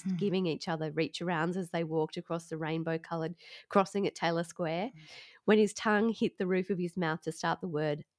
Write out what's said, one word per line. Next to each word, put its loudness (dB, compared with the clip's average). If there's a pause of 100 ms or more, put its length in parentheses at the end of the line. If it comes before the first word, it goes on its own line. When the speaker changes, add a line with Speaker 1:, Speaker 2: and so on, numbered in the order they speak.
Speaker 1:
Hmm. 0
Speaker 2:
giving 2
each -2
other -2
reach-arounds 0
as -4
they 0
walked 0
across -6
the -6
rainbow-coloured -2 (340)
crossing 2
at -2
Taylor 0
Square? -4
Speaker 1:
Hmm. -20 (420)
Speaker 2:
When 8
his 6
tongue 2
hit -2
the 0
roof 0
of 0
his -4
mouth 0
to -4
start -2
the -6
word -2 (140)